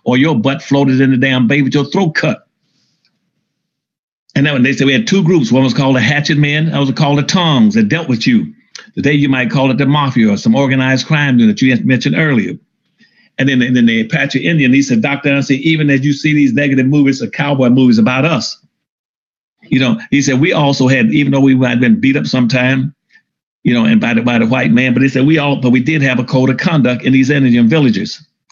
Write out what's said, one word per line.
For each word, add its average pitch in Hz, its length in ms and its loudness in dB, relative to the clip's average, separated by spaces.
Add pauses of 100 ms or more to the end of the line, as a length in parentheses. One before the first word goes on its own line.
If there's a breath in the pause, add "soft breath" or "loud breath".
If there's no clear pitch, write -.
or 127 140 0
your 143 200 2
butt 135 240 -2
floated 135 380 0
in 135 100 2
the 131 60 2
damn 127 320 0
bay 143 140 0
with 127 120 -2
your 143 120 0
throat 180 280 -2
cut. - 320 -4 (1900)
And 139 120 0
then 139 160 -2
they 135 100 0
said 131 140 0
we 139 60 2
had 120 140 0
two 190 180 0
groups. 156 280 0
One 131 120 2
was 120 100 -2
called 135 220 0
the 123 40 0
Hatchet 147 380 0
Men, 151 320 0
that 143 80 -4
was 139 140 0
called 143 260 0
the 143 40 -2
Tongs 139 520 0
that 110 140 2
dealt 160 200 -4
with 117 180 -4
you. 95 280 0 (400 loud breath)
Today 135 180 -2
you 147 160 0
might 127 220 -2
call 135 200 0
it 127 80 -2
the 139 80 0
Mafia 131 440 0
or 101 60 0
some 113 180 0
organized 131 520 0
crime 143 320 0
unit 110 220 2
you 131 140 2 (100)
mentioned 127 320 0
earlier. 127 380 -2 (840 soft breath)
And 135 100 0
then, 127 140 0
and 127 120 -2
then 120 120 2
the 113 160 0
Apache 135 440 -4
Indian, 143 260 2
he 139 100 4
said, 120 180 0
"Doctor 143 300 -2
Anderson, 139 260 0
even 156 340 0
as 135 140 0
you 147 80 0
see 151 220 -2
these 139 180 2
negative 135 340 0
movies 139 360 2
or 110 60 -6
cowboy 139 420 -2
movies 123 280 4
about 127 260 2
us, 147 340 -4 (1040)
you - 180 -2
know," 120 180 0 (120)
he 139 100 2
said, 135 200 0
"we 175 120 0
also 143 340 0
had, 127 260 2
even 143 200 0
though 139 80 0
we 135 140 4
might 127 160 0
have 120 100 -2
been 117 180 2
beat 135 180 0
up 113 100 -4
sometime, 127 680 -2 (680 soft breath)
you 120 80 0
know, 117 120 0
and 110 160 2
by 117 140 -2
the, 113 80 0
by 120 160 0
the 113 80 0
white 117 260 -2
man, 123 200 2
but 127 100 0
he 135 60 2
said, 135 180 0
we 156 120 2
all, 143 220 -2
but 127 100 0
we 123 120 2
did 156 200 -2
have 127 160 -2
a 127 60 -4
code 131 260 0
of 117 80 -4
conduct 131 460 0
in 127 80 0
these 135 180 2
Indian 120 380 2
villages." 123 540 -2 (300)